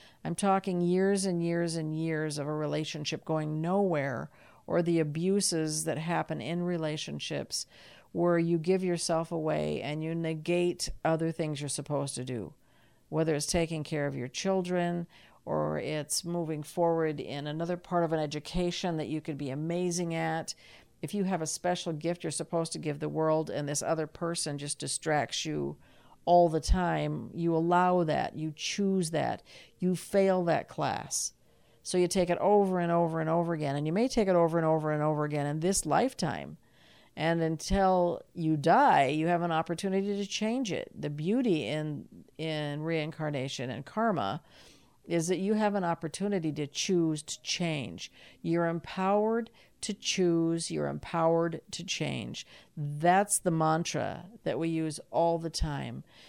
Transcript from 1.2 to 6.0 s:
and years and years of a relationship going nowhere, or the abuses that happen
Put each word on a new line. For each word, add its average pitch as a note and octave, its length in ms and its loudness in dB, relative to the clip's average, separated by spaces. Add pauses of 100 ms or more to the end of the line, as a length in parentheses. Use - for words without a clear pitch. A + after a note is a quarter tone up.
and F3 180 0
years E3+ 320 0
and D#3 200 -4
years D#3 440 -2
of C#3+ 80 -4
a D3+ 60 -4
relationship D3+ 680 -4
going D#3 380 -2
nowhere, D#3 680 0 (340)
or - 160 2
the E3+ 180 2
abuses D#3+ 840 0
that D#3 160 -2
happen D#3+ 420 -2